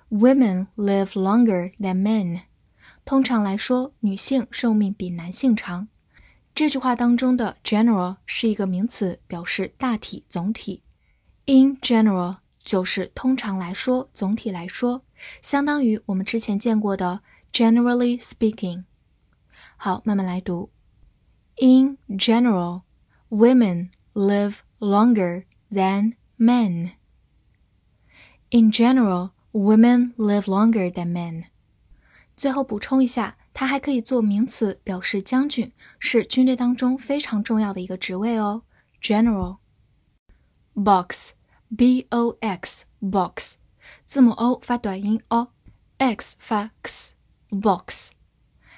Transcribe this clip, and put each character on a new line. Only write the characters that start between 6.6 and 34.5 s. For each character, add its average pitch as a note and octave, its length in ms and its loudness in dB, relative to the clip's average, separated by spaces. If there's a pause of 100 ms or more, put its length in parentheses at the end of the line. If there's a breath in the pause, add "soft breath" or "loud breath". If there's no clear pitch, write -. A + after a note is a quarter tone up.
句 C#4 100 -4
话 B3+ 180 0
当 A#3+ 200 2
中 B3+ 200 0
的 A3+ 260 -4
general G#3 540 0 (100)
是 - 220 -4
一 G#3+ 60 0
个 G3+ 120 -4
名 F#3 200 -2
词， F#3+ 420 -4
表 E3+ 160 -10
示 - 340 -6
大 B3 180 -2
体、 - 320 -14
总 F#3 240 -4
体。 - 300 -12 (640)
In C4+ 320 6
general, F#3+ 600 2 (240)
就 F#3 220 0
是 - 300 -4
通 C4 220 0
常 G#3 200 -4
来 F3+ 160 -6
说， B3+ 400 -4
总 G3+ 240 -2
体 A3 140 -8
来 F3 180 -8
说， B3 340 -4 (380 loud breath)
相 C#4+ 240 -2
当 D4 200 -2
于 G#3+ 220 0
我 G3 80 -4
们 F#3 100 -4
之 A3+ 140 -4
前 G#3 200 -4
见 A3 200 0
过 G#3 180 -2
的 F#3 260 -4 (300 soft breath)
generally A#3+ 680 2
speaking。 F#3+ 640 -6 (920 soft breath)
好， - 280 -4
慢 G#3 120 0
慢 F#3+ 80 -2
来 F3+ 160 -4
读。 F3+ 300 -8 (840)
In C4 420 6 (100)
general, G3 760 0 (480)
women G#3+ 600 4 (220)
live G3+ 440 0 (220)
longer G3+ 640 2 (260)
than G3+ 440 0 (240)
men. G#3+ 540 2 (1600 soft breath)
In A3+ 200 4
general, A3 600 2 (220)
women A#3 640 4
live G#3 260 0
longer G3+ 500 0
than F3 200 -6
men. E3+ 320 -8 (920 soft breath)
最 C4+ 160 -2
后 C#4 100 -2
补 A3+ 160 -6
充 C4 240 2
一 B3+ 40 4
下， A#3 300 -4 (160)
它 - 140 -6
还 C4+ 120 -2
可 C#4+ 120 -6
以 C4 100 0
做 A#3 220 -2
名 G#3+ 240 0
词， G3+ 380 -4